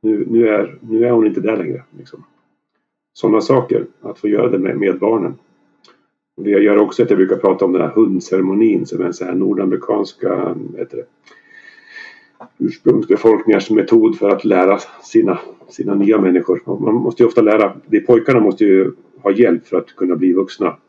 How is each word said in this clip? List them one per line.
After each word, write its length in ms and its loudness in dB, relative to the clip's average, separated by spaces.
nu, 280 -2
nu 180 2
är, 320 -2
nu 240 -2
är 60 0
hon 160 2
inte 140 -2
där 160 -2
längre, 260 -8
liksom. 260 -20
Sådana 280 0
saker, 460 0
att 180 -14
få 100 -4
göra 200 0
det 100 -2
med, 200 -4
med 200 -2
barnen. 360 -2
Och 80 -14
det 60 -2
jag 120 4
gör 160 4
också 240 0
att 80 0
jag 60 4
brukar 200 2
prata 280 0
om 80 0
den 100 0
här 60 -2
hundceremonin 1000 0
som 140 -8
är 40 -2
en 100 -4
så 100 -10
här 100 -8
nordamerikanska, 1200 -4
heter 200 -12
det, 100 -12
ursprungsbefolkningars 1120 0
metod 480 2
för 100 0
att 160 0
lära 340 2
sina, 360 0
sina 260 -4
nya 260 2
människor. 440 0
Och 160 -8
man 140 0
måste 280 0
ju 40 4
ofta 160 2
lära, 340 2
det, 140 0
pojkarna 400 2
måste 240 0
ju 280 2
ha 100 0
hjälp 340 2
för 100 -4
att 200 -6
kunna 200 -2
bli 160 0
vuxna. 440 -4